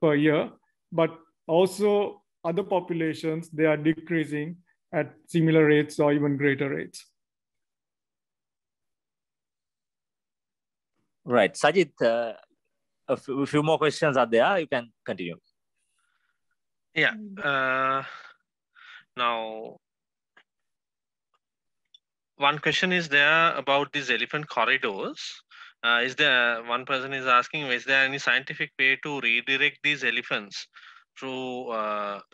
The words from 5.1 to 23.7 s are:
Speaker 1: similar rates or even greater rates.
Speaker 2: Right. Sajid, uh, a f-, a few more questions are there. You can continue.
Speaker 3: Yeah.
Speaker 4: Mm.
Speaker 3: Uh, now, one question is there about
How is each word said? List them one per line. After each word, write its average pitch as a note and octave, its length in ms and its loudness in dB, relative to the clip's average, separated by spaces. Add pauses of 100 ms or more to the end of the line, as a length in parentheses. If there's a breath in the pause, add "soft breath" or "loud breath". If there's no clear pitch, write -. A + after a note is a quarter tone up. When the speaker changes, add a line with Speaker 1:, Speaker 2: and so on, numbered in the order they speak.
Speaker 1:
similar D#3+ 400 6
rates D3+ 320 4
or D3 120 4
even D3 240 2
greater C#3 340 0
rates. - 360 -10 (4000)
Speaker 2:
Right. A#2+ 300 2
Sajid, D#3+ 380 2 (100)
uh, A#2 320 0 (720)
a C#3 40 -2
f-, B2 160 -6
a C#3 180 -2
few D3 160 2
more D#3 160 2
questions D3 400 0
are A#2+ 80 4
there. B2 320 4
You D#3+ 80 -2
can A#2+ 260 -6 (140)
continue. F2+ 320 -8 (1600)
Speaker 3:
Yeah. D3+ 180 0
Speaker 4:
Mm. G3 320 -12
Speaker 3:
Uh, C3+ 580 0 (1160 loud breath)
now, A2+ 560 -4 (2500)
one C#3+ 200 2
question F3+ 360 0
is E3+ 160 -2
there D#3 460 4
about C#3 360 0